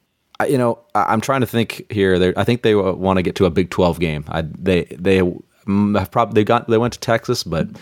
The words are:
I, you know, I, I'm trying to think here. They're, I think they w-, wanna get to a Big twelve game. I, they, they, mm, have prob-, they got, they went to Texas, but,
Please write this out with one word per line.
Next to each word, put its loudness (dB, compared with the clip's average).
I, 0
you 0
know, 0
I, 0
I'm 0
trying -2
to 0
think -4
here. 2
They're, 2
I 2
think 0
they 4
w-, 2
wanna 0
get -2
to 4
a 4
Big 0
twelve 2
game. -2
I, -4
they, -2
they, 2
mm, 2
have -4
prob-, -2
they 4
got, 0
they 2
went 0
to -16
Texas, -2
but, -4